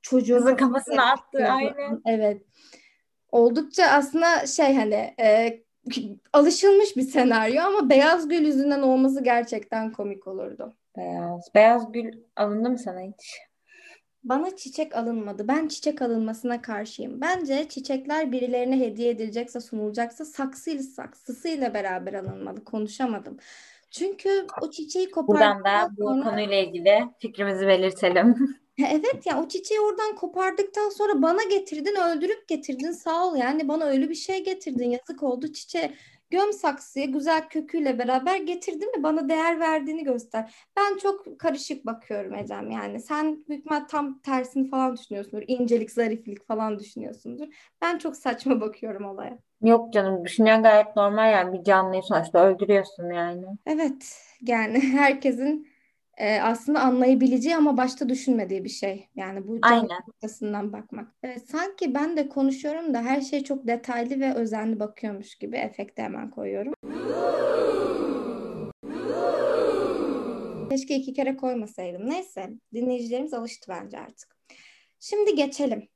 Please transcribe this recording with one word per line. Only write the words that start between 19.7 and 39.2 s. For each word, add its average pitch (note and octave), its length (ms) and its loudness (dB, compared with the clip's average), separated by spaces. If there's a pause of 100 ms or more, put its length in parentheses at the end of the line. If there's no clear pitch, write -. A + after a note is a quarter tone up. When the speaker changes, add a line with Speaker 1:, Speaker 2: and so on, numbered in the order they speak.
Speaker 1:
saksıyla, C#4 580 -8
saksısıyla C4 920 -6
beraber G3 400 -6
alınmalı. F#3+ 500 -10
Konuşamadım. G#3+ 720 -6 (540)
Çünkü G4 540 -2 (160)
o D#4 80 -6
çiçeği F4+ 460 -6
Speaker 2:
Buradan D4 420 4
da F#3+ 60 -12
Speaker 1:
kopardıktan G3+ 340 2
Speaker 2:
bu G#3 60 -4
Speaker 1:
sonra C4 260 0
Speaker 2:
konuyla G#3 260 -2
ilgili F#3 440 4 (200)
fikrimizi G3 480 -2
belirtelim. F#3+ 680 6 (280)
<laughs> - 60 -20 (100)
Speaker 1:
Ya C#4+ 120 2
evet A4 340 0
ya, D4+ 180 0
o - 40 -6
çiçeği F#4+ 320 -4
oradan G#4+ 360 0
kopardıktan F#4+ 720 -2
sonra G4+ 320 0
bana F4 220 4
getirdin, F#4+ 520 -2
öldürüp F4 520 -2
getirdin. D4 440 -6
Sağ E4+ 360 -2
ol E4+ 80 -2
yani, C#4 320 0
bana D#4 180 0
öyle C#4 240 2
bir E4 60 -6
şey F#4+ 280 -6
getirdin. C4 460 -4
Yazık B3 340 -6
oldu C4 300 -2
çiçeğe. - 400 -6 (360)
Göm G4+ 240 2
saksıya, C#4+ 520 -4
güzel D#4 440 0
köküyle D4 500 -2
beraber C4 380 0
getirdin F4+ 600 -6
mi C#4 60 -4
bana D#4 260 0